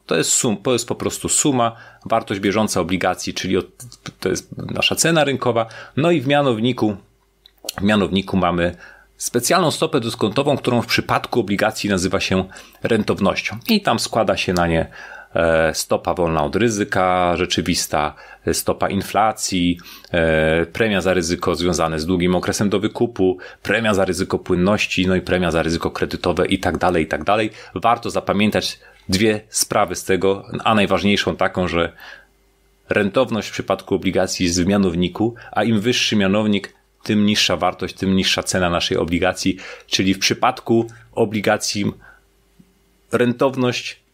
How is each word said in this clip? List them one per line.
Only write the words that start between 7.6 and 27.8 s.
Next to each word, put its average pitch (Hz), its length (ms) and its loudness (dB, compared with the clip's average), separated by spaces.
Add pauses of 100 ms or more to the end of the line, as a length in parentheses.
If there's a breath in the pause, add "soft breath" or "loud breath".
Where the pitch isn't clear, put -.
w 92 60 -4
mianowniku 98 540 2
mamy 87 380 2 (420 loud breath)
specjalną 160 540 0
stopę 156 280 -2
dyskontową, 120 580 0
którą 117 240 0
w 98 40 -4
przypadku - 540 -2
obligacji 101 500 0
nazywa 95 300 0
się 92 240 0 (400 loud breath)
rentownością. 101 720 0 (120)
I 220 120 4
tam 117 180 0
składa 113 380 0
się - 160 -2
na 87 140 2
nie, 82 200 0 (480 loud breath)
e, 80 380 4
stopa - 400 -2
wolna 82 300 0
od 73 120 -2
ryzyka, 92 800 2
rzeczywista, 82 800 -2 (300 loud breath)
e, 82 80 0
stopa - 360 -2
inflacji, 95 880 0 (340 loud breath)
e, 80 540 2
premia 104 360 0
za 92 120 2
ryzyko 87 420 0
związane 80 440 0
z 78 60 -4
długim 90 300 2
okresem 98 340 0
do 101 100 2
wykupu, 104 580 0 (260 loud breath)
premia 107 300 0
za 95 120 2
ryzyko 92 340 -2
płynności, 92 680 0
no 92 80 2
i 90 60 0
premia 90 300 0
za 80 120 2
ryzyko 82 280 -2
kredytowe 87 540 -2
i - 140 0
tak 85 180 -2
dalej, 90 260 2
i 80 40 -4
tak 71 160 -4
dalej. 107 260 0 (260 loud breath)
Warto 113 340 0